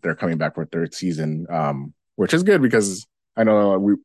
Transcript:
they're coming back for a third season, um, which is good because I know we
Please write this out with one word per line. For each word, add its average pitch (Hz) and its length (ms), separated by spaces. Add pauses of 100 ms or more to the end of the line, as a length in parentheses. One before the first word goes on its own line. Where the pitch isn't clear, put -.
they're 80 120
coming 85 220
back 76 180
for 80 80
a 78 40
third 82 260
season, 78 560
um, 76 440 (240)
which 98 160
is 170 100
good 190 180
because 110 440 (320)
I 113 80
know 104 340
we 101 260